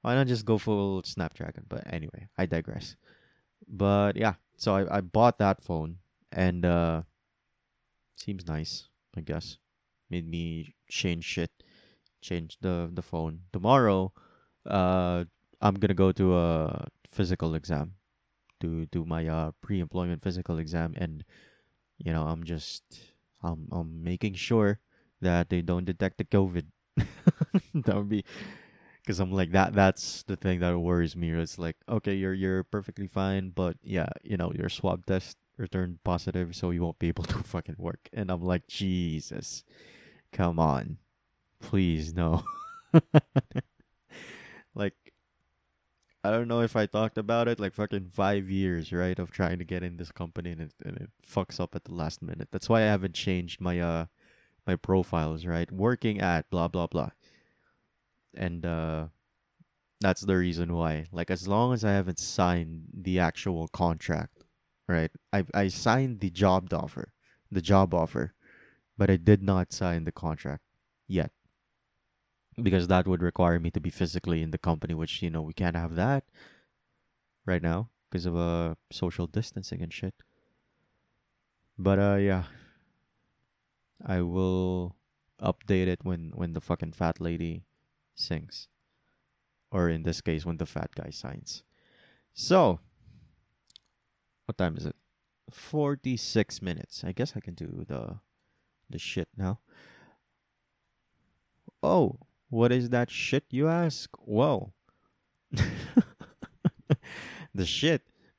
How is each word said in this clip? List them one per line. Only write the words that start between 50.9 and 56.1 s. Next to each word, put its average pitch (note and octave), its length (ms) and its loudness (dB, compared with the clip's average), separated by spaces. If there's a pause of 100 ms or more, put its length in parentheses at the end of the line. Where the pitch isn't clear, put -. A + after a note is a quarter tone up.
it G#2 140 -12 (160)
fucks - 320 -4
up F2 160 -4
at E2+ 100 -8
the A#2+ 100 -14
last E2 280 -6
minute. E2+ 300 -10
That's - 160 -8
why A2+ 140 6
I G#2+ 100 4
haven't F#2 220 0
changed F2+ 460 -4
my, F2 200 -2
uh, E2 260 -2 (600)
my F2+ 100 2
profiles, E2 720 0
right? E2+ 260 -2
Working G#2+ 480 0